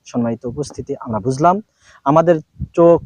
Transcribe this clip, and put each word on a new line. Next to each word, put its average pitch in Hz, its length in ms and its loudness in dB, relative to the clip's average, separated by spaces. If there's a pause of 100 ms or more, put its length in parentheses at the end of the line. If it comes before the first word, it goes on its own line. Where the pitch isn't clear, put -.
সম্মানিত 117 400 -6
উপস্থিতি, 139 540 -10
আমরা 110 200 -6
বুঝলাম 135 360 0 (480)
আমাদের 165 320 2 (380)
চোখ, 170 320 6